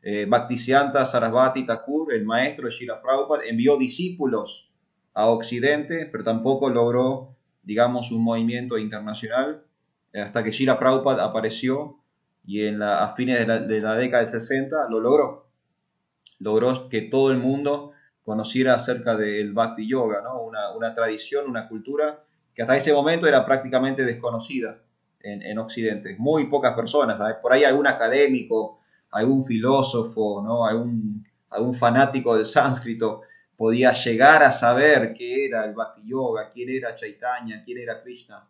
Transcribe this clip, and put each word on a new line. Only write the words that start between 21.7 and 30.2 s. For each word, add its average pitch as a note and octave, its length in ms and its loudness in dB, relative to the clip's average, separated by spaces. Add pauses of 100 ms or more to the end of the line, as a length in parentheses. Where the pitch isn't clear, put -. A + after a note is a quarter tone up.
que A#2 80 -6
hasta B2 140 2
ese C#3+ 160 2
momento D#3+ 340 2
era C3 180 6
prácticamente C3 600 0
desconocida A#2 760 -6 (400)
en, G2+ 220 -12
en G#2+ 160 -8
Occidente. G#2+ 600 -6
Muy C#3+ 280 2
pocas C3+ 280 2
personas, A#2 440 0
¿sabes? G#2+ 240 -2
Por B2+ 100 4
ahí C#3+ 120 8
algún C#3 220 4
académico, B2 960 2 (300)
algún B2+ 340 2
filósofo, A2+ 960 0